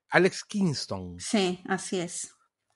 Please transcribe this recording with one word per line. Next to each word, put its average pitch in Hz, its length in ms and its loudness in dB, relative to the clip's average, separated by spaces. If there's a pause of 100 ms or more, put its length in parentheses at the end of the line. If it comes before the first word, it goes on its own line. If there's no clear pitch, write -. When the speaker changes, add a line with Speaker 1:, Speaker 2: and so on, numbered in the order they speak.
Speaker 1:
Alex 175 360 4
Kingston. 104 720 -2
Speaker 2:
Sí, 180 480 0
así 190 320 -2
es. - 340 -8 (420)